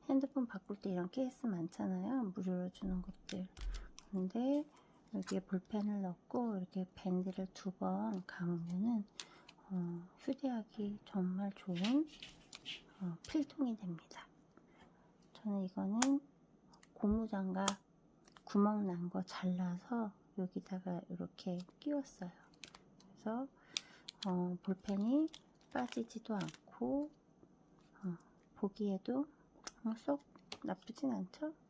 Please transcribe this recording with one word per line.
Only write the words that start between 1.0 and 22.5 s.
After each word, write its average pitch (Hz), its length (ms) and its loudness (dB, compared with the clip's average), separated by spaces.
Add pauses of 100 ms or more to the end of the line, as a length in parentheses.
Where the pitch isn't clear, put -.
케이스 254 360 -2
많잖아요. 190 880 0
무료로 180 360 0
주는 185 300 -2
것들. - 460 -6 (640)
근데 233 520 2 (500)
여기에 190 280 0
볼펜을 202 600 0
넣고 202 560 0
이렇게 185 280 -2 (100)
밴드를 185 580 0
두 - 180 -4
번 190 540 0
감으면은, 180 800 2 (640)
어, 175 380 -2 (120)
휴대하기 220 840 -2
정말 190 500 0
좋은, 220 520 2 (920)
어, 175 160 -2 (100)
필통이 277 500 2
됩니다. - 480 -8 (1080)
저는 202 320 0
이거는 226 560 4 (720)
고무장갑 196 720 2 (800)
구멍 208 420 4
난 175 220 -2
거 190 140 -2
잘라서 185 880 -2 (260)
여기다가 185 720 -2
이렇게 180 480 -4 (220)
끼웠어요. 277 520 -4 (920)